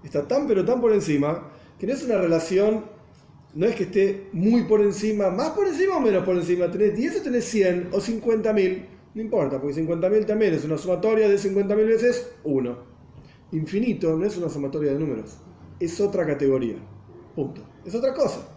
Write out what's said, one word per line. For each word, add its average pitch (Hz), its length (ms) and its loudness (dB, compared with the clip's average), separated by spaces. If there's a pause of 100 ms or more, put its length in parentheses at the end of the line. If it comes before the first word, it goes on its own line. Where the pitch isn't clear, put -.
Está 143 240 -4
tan 269 200 0
pero 190 160 2
tan 247 160 0
por 233 140 4
encima, 151 560 0 (300)
que 185 80 -6
no 247 60 -2
es 277 100 -6
una 233 140 0
relación, 185 680 2 (720)
no 160 100 0
es 226 100 2
que 190 80 -2
esté - 480 0
muy 220 320 4
por 208 180 4
encima, 202 500 2
más 254 180 -2
por 403 180 0
encima 370 300 0
o - 20 0
menos 202 240 2
por 185 120 0
encima, 175 360 0
tenés 190 240 2
diez 320 240 -2
o - 40 -8
tenés 247 220 -2
cien 180 460 0
o 202 80 0
cincuenta 220 540 0
mil, 190 320 0 (280)
no 214 80 -10
importa, 151 380 -2
porque 143 160 -4
cincuenta 165 340 0
mil 214 160 2
también 214 280 2
es 135 100 -2
una 151 140 -2
sumatoria 208 500 2
de 202 100 4
cincuenta 196 380 0
mil 214 100 4
veces 226 460 2 (120)
uno. 127 340 -2 (760)
Infinito 170 680 -2
no 175 80 -2
es 202 120 -2
una 175 100 -4
sumatoria 143 460 -2
de 143 60 -2
números, 120 380 -6 (420)
es 170 200 -4
otra 196 260 0
categoría, 135 500 0 (600)
punto, - 260 -6 (240)
es 180 80 -12
otra 254 200 -2
cosa. 269 440 -2